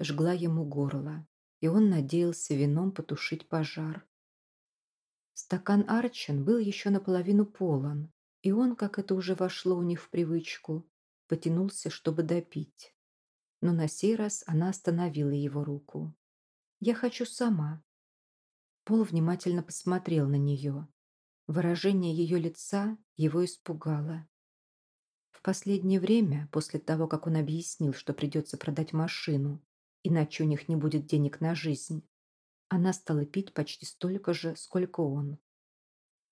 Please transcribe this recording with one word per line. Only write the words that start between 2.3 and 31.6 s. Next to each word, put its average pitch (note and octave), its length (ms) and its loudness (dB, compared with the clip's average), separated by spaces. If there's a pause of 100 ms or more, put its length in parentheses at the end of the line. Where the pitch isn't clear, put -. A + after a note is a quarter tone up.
вином D3 380 2
потушить - 580 -6
пожар. D#3 560 -4 (1300)
Стакан G3+ 480 2
Арчин A3 580 -2
был G#3+ 120 4
еще G#3 320 -2
наполовину G3 560 2
полон, D3 680 -2 (300)
и G3 120 2
он, B3 220 2
как G#3 240 -4
это G3 160 -2
уже F#3 200 0
вошло F#3 420 0
у F3 60 0
них F3 200 0
в - 60 -20
привычку, E3 800 -4 (400)
потянулся, E3+ 640 0
чтобы D#3+ 320 -2
допить. D#3+ 720 -4 (640)
Но F3 120 4
на E3 140 2
сей G3+ 300 0
раз G#3 300 -4
она E3 240 2
остановила E3+ 580 0
его C#3+ 340 -2
руку. D3+ 540 -8 (640)
«Я A3+ 140 0
хочу A#3+ 320 -4
сама». D#3+ 580 -2 (1000)
Пол A3 180 4
внимательно F3 600 0
посмотрел E3+ 640 0
на C#3+ 100 2
нее. C#3+ 500 0 (640)
Выражение F3 640 2
ее E3+ 240 2
лица G3+ 580 -2 (200)
его D#3 280 2
испугало. D#3 840 -4 (1040)
В - 100 -20
последнее F#3+ 580 2
время, F3 500 4
после D3+ 300 -2
того, D#3+ 280 0
как D#3 180 -2
он D#3+ 100 2
объяснил, D#3 560 -2
что - 220 -6
придется D3 420 -4
продать D#3 380 -4
машину, D3+ 680 -2 (400)
иначе D#3+ 420 0
у - 20 2
них D3 200 0
не E3 100 0
будет D3 280 0
денег D3 380 0
на E3 120 0
жизнь, D#3 540 -6 (600)